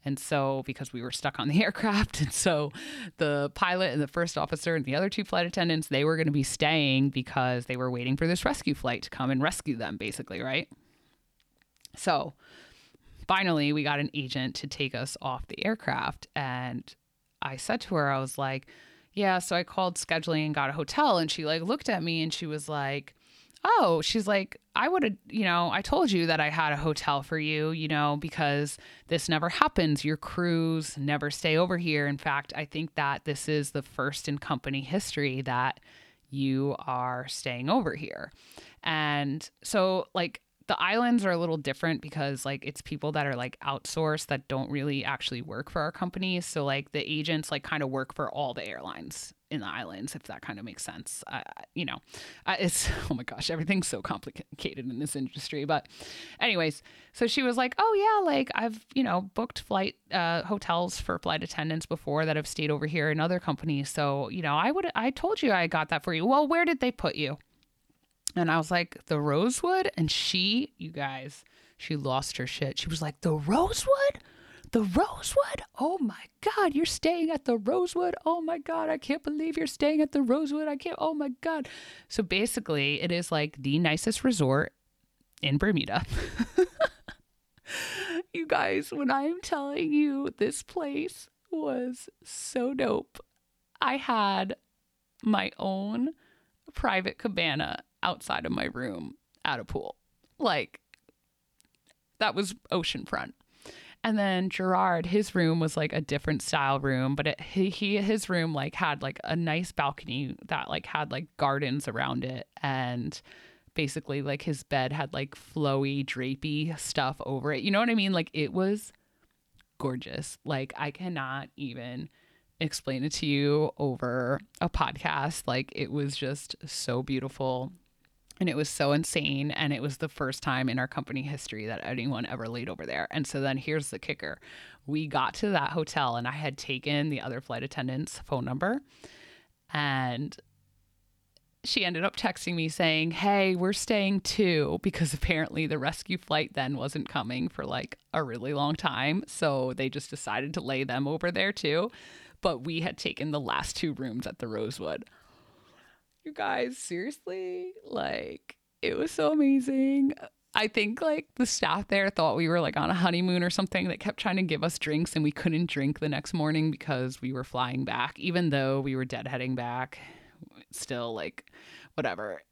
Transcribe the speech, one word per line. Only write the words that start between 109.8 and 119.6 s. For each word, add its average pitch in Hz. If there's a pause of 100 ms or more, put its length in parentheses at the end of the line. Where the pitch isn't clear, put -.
that, 147
like, -
had, -
like, 131 (120)
gardens 139
around 131
it. 131 (140)
And 131 (540)
basically, 143
like, 135
his 151
bed 131
had, 147
like, 139
flowy, 139
drapey 147
stuff 135
over 135
it. 135
You 196
know 202
what 233
I 226
mean? 196
Like, 165
it 151
was 196 (840)